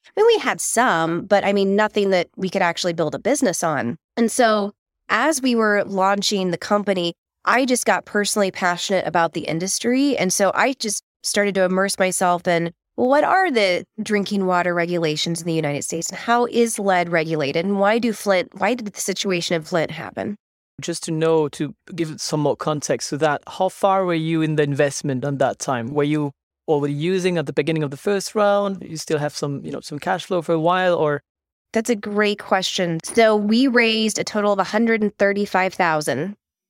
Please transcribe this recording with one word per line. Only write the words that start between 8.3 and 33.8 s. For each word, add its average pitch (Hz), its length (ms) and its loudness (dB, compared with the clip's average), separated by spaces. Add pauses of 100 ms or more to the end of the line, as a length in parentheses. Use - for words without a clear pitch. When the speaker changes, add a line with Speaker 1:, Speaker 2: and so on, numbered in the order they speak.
Speaker 1:
passionate 175 540 0
about 165 280 0
the 170 80 -4
industry. 240 760 0
And 185 140 0
so 196 240 2
I 226 180 2
just - 300 -6 (180)
started 202 340 -2
to 190 100 4
immerse 185 340 0
myself 180 480 0
in, 170 240 0 (240)
well, 247 140 0
what 285 160 4
are 370 260 2
the 185 340 2 (160)
drinking 202 440 -2
water 180 280 2
regulations 170 680 -2
in 170 60 -6
the 165 60 -2
United 143 300 -2
States? - 260 -8
And 190 80 -12
how 240 280 0
is 233 340 0
lead 180 300 2
regulated? 160 560 0
And 196 160 0
why 208 180 2
do 226 140 -2
Flint, 190 360 0 (100)
why 202 160 0
did 240 120 -10
the - 140 -12
situation 180 560 -2
in 160 60 -4
Flint 160 280 -2
happen? 143 460 -8 (440)
Speaker 2:
Just 170 220 -6
to - 80 -6
know, 160 380 2
to 143 260 -8 (180)
give 165 160 -4
it 156 120 -12
some - 180 -2
more 143 160 2
context 147 540 -4
to 151 80 -6
that, 147 300 0
how - 200 -2
far 196 380 2
were 175 80 0
you 160 280 0
in 156 140 0
the 147 80 2
investment 143 640 0
at 143 140 -2
that 127 200 0
time? 120 340 -4
Were 147 100 2
you 147 280 0 (380)
already 147 240 0
using 175 440 0
at 147 100 -2
the 151 40 -8
beginning 156 320 0
of 139 80 -4
the 143 60 -12
first 202 360 -4
round? 202 540 2
You 165 80 -12
still 156 220 -2
have 147 180 -2
some, 143 300 -6
you 156 60 -8
know, 139 100 -8
some 147 180 -12
cash 180 240 -2
flow 180 180 -2
for 170 120 -2
a 165 60 2
while, 180 360 2
or? 147 260 0 (520)
Speaker 1:
That's 226 160 -2
a 240 80 2
great 208 420 0
question. 185 640 0
So 220 320 4
we 220 320 2
raised 220 520 2